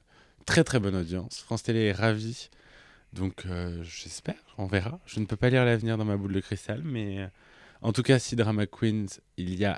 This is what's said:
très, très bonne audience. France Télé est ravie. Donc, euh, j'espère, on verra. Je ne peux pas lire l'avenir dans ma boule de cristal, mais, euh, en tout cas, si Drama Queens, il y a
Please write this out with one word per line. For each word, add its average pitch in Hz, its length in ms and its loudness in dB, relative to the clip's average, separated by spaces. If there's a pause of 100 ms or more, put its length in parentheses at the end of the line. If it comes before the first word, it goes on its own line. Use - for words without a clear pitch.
(460)
très, - 180 6
très 135 160 2
bonne 98 160 0
audience. 90 440 -4
France - 240 -6
Télé 113 220 2
est 101 60 2
ravie. 110 560 -2 (640)
Donc, 92 340 -4
euh, 87 360 -6
j'espère, - 540 -10 (220)
on 101 80 -4
verra. 101 400 0
Je - 140 -6
ne 107 60 0
peux 110 100 -4
pas 127 140 4
lire 127 140 6
l'avenir 113 340 2
dans 107 60 -2
ma 104 120 0
boule 98 160 -2
de 95 80 2
cristal, 107 440 -6
mais, 107 340 -4
euh, 95 80 -6 (560)
en 113 100 2
tout 127 100 2
cas, 131 180 6
si - 160 -4
Drama 107 300 2
Queens, 107 400 -2 (300)
il 90 200 -4
y 98 80 0
a 98 140 0